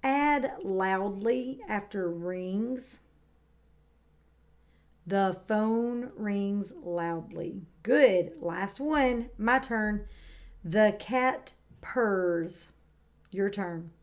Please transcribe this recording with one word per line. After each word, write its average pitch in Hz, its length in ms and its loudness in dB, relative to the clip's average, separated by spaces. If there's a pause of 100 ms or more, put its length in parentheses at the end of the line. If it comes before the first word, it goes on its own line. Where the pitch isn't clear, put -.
Add 277 500 2 (100)
loudly 202 1040 0
after 202 420 -2
rings. 185 880 -4 (2000)
The 190 400 2
phone 233 720 0
rings 202 560 -2 (100)
loudly. 170 800 -4 (200)
Good. 226 580 4
Last 175 400 -4
one. 262 560 2
My 226 220 2
turn. 214 480 -2 (580)
The 202 340 4
cat 254 540 0 (280)
purrs. 185 840 0 (640)
Your 196 200 0
turn. 175 400 -6 (120)